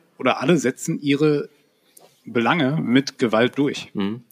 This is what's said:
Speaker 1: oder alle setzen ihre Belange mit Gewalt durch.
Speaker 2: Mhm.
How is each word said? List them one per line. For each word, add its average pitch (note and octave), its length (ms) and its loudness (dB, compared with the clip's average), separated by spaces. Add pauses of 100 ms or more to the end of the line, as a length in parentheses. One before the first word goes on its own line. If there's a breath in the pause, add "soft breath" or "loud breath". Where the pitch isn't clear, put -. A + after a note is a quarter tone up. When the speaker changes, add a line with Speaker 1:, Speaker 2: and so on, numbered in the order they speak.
(200)
Speaker 1:
oder B2+ 220 0
alle D#3 160 4
setzen B2 440 -4
ihre D3 480 0 (760)
Belange A#2+ 560 0
mit B2+ 380 0
Gewalt A#2 400 2
durch. C3+ 380 -2
Speaker 2:
Mhm. G2+ 260 -4 (100)